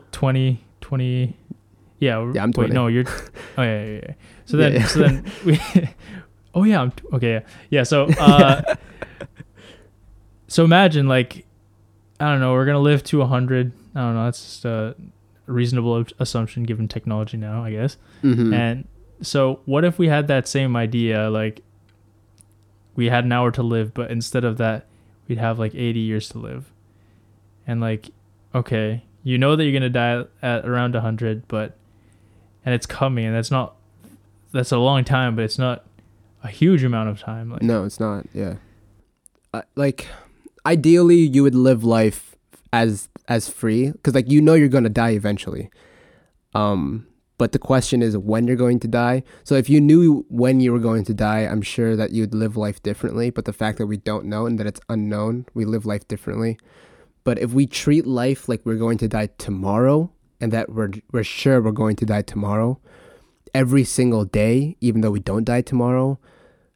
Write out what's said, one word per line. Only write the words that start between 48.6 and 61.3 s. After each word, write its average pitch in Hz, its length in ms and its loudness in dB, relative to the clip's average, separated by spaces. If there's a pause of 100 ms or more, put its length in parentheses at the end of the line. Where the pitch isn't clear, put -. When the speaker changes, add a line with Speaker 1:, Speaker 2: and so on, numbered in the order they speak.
Speaker 2:
to 113 80 -8
die. 120 360 0 (200)
So - 120 0
if 127 140 2
you 151 120 6
knew 156 480 6
when 131 320 2
you 127 100 4
were 120 80 2
going 113 260 0
to 113 80 -2
die, 107 260 0
I'm 110 220 -2
sure 113 360 -2
that 107 140 -2
you'd 110 220 -2
live 107 220 -2
life 104 260 -6
differently. 113 480 -4
But 117 140 -6
the - 80 -8
fact 107 260 -4
that 110 100 -4
we 104 100 -4
don't 107 280 -6
know 104 200 -6
and 117 120 -2
that 107 100 -6
it's 104 200 -10
unknown, 107 680 -4
we 110 120 -4
live 110 200 -4
life 104 220 -6
differently. 110 500 -6 (680)
But 120 140 -2
if 117 120 -4
we 135 160 2
treat 147 400 0
life 127 400 -2
like - 180 -2
we're 113 120 -2
going 113 220 0
to 113 100 -2
die 107 180 -4 (100)
tomorrow, 117 760 0 (280)
and 113 140 -2
that 113 200 -2
we're, 107 180 -4 (200)
we're 117 120 -2
sure 131 380 2